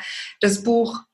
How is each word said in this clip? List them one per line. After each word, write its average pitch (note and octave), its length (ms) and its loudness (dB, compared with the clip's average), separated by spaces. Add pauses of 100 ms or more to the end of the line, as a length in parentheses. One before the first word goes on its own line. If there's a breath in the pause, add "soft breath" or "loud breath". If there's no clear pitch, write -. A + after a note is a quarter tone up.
(420 loud breath)
das G3 220 4
Buch A#3 380 2 (120)